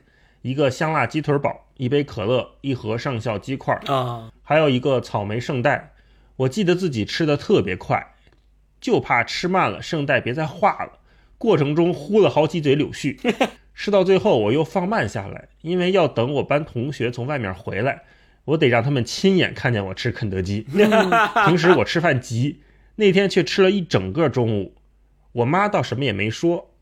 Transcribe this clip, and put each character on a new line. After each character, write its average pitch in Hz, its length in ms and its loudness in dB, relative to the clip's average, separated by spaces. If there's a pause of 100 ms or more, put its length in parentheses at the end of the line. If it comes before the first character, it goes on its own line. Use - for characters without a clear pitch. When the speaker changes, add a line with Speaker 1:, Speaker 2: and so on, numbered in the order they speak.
(420)
Speaker 1:
一 123 120 -6
个 139 160 2
香 156 220 -2
辣 143 140 0
鸡 156 160 -4
腿 147 160 0
堡， - 300 -4 (100)
一 127 100 -4
杯 143 160 2
可 113 220 -6
乐， 120 340 -2
一 135 140 -4
盒 113 240 -4
上 123 220 -6
校 104 200 -4
鸡 131 160 -8
块 131 180 -4
儿， - 80 -4 (120)
Speaker 2:
啊。 120 360 -6 (140)
Speaker 1:
还 151 160 2
有 151 100 4
一 135 100 2
个 135 200 0
草 110 240 -4
莓 107 160 -4
圣 127 220 -4
代。 135 320 -2 (420)
我 131 140 0
记 202 160 -2
得 175 100 4
自 180 140 -2
己 110 160 -2
吃 165 200 -2
的 147 120 2
特 160 240 2
别 92 160 -4
快， - 380 -6 (640)
就 202 180 2
怕 120 240 0
吃 - 240 -6
慢 175 240 2
了， 85 100 -10
圣 147 240 -4
代 135 140 2
别 117 140 -4
再 156 120 -4
化 175 260 0 (120)
了。 - 160 -14 (380)
过 208 200 4
程 143 160 0
中 170 200 2
呼 202 260 0
了 170 100 6
好 151 160 2
几 170 140 -2
嘴 147 160 4
柳 143 120 0
絮， - 300 -6 (300)
<laughs> - 260 -20
吃 - 160 -6
到 196 140 4
最 190 140 4
后 170 220 2
我 104 120 2
又 147 100 2
放 180 260 -4
慢 196 200 -2
下 98 200 -8
来， - 200 -14 (140)
因 180 180 -4
为 180 120 0
要 180 160 4
等 123 260 -2
我 135 100 0
班 147 220 0
同 131 260 -6
学 123 180 -4
从 123 160 -8
外 143 140 -4
面 95 140 -4
回 95 280 -6
来， 131 220 -2 (400)
我 151 140 0
得 156 100 2
让 120 160 2
他 143 80 -2
们 131 140 0
亲 190 320 2
眼 123 160 0
看 - 180 -2
见 101 140 -2
我 92 80 -10
吃 117 180 -4
肯 - 180 -6
德 95 120 -2
基。 101 260 -6
Speaker 2:
<laughs> 196 800 2
Speaker 1:
平 185 100 4
时 165 140 4
我 127 140 4
吃 - 160 -2
饭 151 180 2
急， 120 420 -4 (340)
那 202 180 4
天 196 160 4
却 180 120 2
吃 190 220 2
了 190 80 6
一 202 100 0
整 95 300 -2
个 151 160 2
中 113 320 0
午。 - 160 -8 (560)
我 117 140 0
妈 185 220 2
倒 202 140 0
什 120 160 -4
么 143 80 -2
也 110 80 0
没 98 160 -2
说， 170 400 -2 (120)